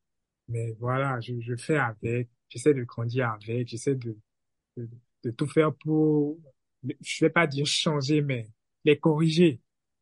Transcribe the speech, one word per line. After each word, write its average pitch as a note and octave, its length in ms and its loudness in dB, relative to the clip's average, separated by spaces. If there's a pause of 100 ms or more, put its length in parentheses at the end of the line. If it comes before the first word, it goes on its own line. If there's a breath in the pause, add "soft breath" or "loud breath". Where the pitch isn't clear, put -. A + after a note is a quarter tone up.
(480)
Mais A#2 320 -6
voilà, B2+ 400 -2
je, A#2+ 200 -8
je A#2+ 160 -6
fais D3+ 220 -2
avec, A#2+ 500 -2 (200)
j'essaie D3 260 2
de B2+ 100 -2
grandir A#2+ 460 -4
avec, A2+ 380 -6
j'essaie A#2+ 280 -2
de, A#2 200 -8 (600)
de, A#2+ 120 -10 (360)
de A#2+ 60 -2
tout B2+ 160 -4
faire D#3 280 2
pour, D#3 640 2 (640)
je - 240 -2
vais D#3+ 60 4
pas E3+ 160 4
dire C#3 200 -2
changer, D3 560 0
mais B2+ 280 -4 (340)
les D3 140 6
corriger D#3+ 600 4 (420)